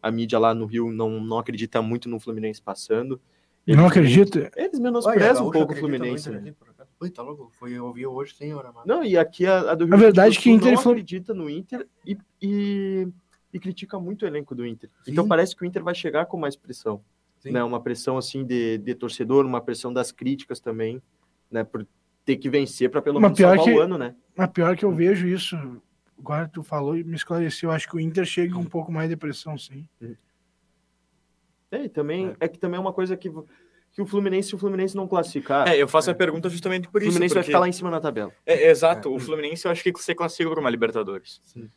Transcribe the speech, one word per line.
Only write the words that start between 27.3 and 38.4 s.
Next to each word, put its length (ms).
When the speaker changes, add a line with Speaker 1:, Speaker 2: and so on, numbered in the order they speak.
Speaker 2:
acho 180
que 80
o 40
Inter 240
chega 300
com 60
um 40
pouco 260
mais 200
de 60
pressão, 420
sim. 280
Speaker 1:
Uhum. 160
É, 140
e 40
também, 400
Speaker 3:
É. 60
Speaker 1:
é 20
que 100
também 200
é 20
uma 120
coisa 240
que, 140
que 80
o 60
Fluminense, 420
se 60
o 40
Fluminense 380
não 120
classificar 600
Speaker 4:
É, 80
eu 120
faço 200
a 40
Speaker 1:
É. 20
Speaker 4:
pergunta 340
justamente 400
por 120
Speaker 1:
O 40
Speaker 4:
isso, 80
Speaker 1:
Fluminense 220
vai 80
Speaker 4:
porque 100
Speaker 1:
ficar 80
lá 80
em 40
cima 180
na 100
tabela. 320